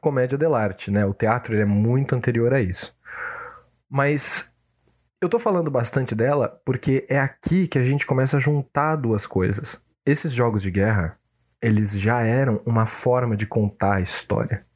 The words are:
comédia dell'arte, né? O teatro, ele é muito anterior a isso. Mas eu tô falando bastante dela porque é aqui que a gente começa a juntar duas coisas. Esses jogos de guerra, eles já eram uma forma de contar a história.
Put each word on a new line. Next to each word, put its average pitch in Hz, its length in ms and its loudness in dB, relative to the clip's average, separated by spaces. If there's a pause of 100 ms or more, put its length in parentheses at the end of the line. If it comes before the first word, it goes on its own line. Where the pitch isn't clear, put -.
comédia 135 380 0
dell'arte, 113 540 0
né? 104 120 4
O 98 80 0
teatro, 113 400 0
ele 104 100 2
é - 20 2
muito 113 500 2
anterior 120 400 0
a 135 60 2
isso. - 360 -6 (920)
Mas 139 640 -2 (680)
eu 180 80 0
tô 233 120 0
falando 180 320 0
bastante 123 420 0
dela 123 500 0
porque 131 440 0
é 135 100 0
aqui 165 480 0
que - 140 0
a 123 40 2
gente 139 220 0
começa 131 300 2
a 139 40 2
juntar 147 540 0
duas 113 320 -2
coisas. 101 560 -2 (240)
Esses 139 260 0
jogos 117 300 2
de 95 80 -2
guerra, 95 480 0 (420)
eles 107 380 0
já 113 240 0
eram 117 420 0
uma 113 220 2
forma 123 500 0
de 104 80 -2
contar 101 500 0
a 98 60 0
história. - 640 -4 (120)